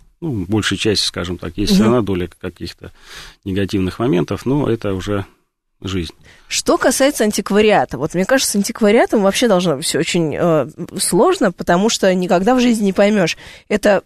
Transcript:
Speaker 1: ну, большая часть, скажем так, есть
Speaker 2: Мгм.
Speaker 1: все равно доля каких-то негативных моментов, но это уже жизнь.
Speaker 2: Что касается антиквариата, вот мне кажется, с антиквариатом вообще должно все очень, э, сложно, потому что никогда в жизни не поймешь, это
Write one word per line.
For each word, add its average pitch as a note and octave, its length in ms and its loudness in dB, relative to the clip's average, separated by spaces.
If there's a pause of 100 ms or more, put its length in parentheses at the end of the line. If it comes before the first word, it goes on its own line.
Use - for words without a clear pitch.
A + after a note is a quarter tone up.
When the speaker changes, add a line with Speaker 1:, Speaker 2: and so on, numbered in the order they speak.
(220)
Speaker 1:
ну, A2+ 260 -4
большая G2+ 300 0
часть, G2+ 240 0
скажем F2+ 340 -6
так, F#2 220 -12
есть G#2 140 0
Speaker 2:
Мгм. F#2+ 40 4
Speaker 1:
все G#2+ 80 4
равно A#2+ 160 2
доля F#2 300 -4 (100)
каких-то F2 500 -14 (540)
негативных F#2+ 540 -2
моментов, A2+ 480 -2
но C3+ 240 0
это G#2 240 -2
уже G2 320 -4 (560)
жизнь. F#2+ 320 -6 (340)
Speaker 2:
Что - 300 0
касается C4+ 460 0
антиквариата, G3+ 760 0
вот D3 160 -6
мне F3+ 100 0
кажется, C4 280 0
с A3 40 -2
антиквариатом A3 680 2
вообще G3 240 2
должно F3+ 360 2
все - 160 -2
очень, D#3+ 360 0
э, D#3 340 0 (300)
сложно, A#3+ 540 2
потому F#3 380 0
что F#3+ 240 2
никогда F#3 400 2
в B3+ 60 2
жизни A#3 260 2
не F#3+ 80 2
поймешь, G3+ 420 2 (320)
это G3+ 380 2